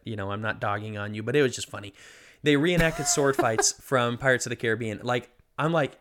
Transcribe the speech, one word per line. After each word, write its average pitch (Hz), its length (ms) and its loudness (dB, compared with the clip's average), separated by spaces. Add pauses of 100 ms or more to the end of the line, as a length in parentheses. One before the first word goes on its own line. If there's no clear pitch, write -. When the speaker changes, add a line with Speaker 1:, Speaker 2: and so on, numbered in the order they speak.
Speaker 1:
you 110 100 -6
know, 98 160 -6
I'm 104 100 -6
not 107 200 -4
dogging 107 360 -4
on 104 160 -8
you, 107 80 -6
but 120 140 -4
it 147 60 6
was 131 120 2
just - 160 -10
funny. 101 240 -14 (500)
They 147 120 4
reenacted 160 520 2
sword 139 280 2
Speaker 2:
<laughs> - 100 2
Speaker 1:
fights 113 280 2
from 120 440 0
Pirates 127 280 2
of 120 60 -8
the 120 40 -4
Caribbean. 113 480 -2
Like, 120 260 -2 (280)
I'm 156 160 0
like, 147 280 0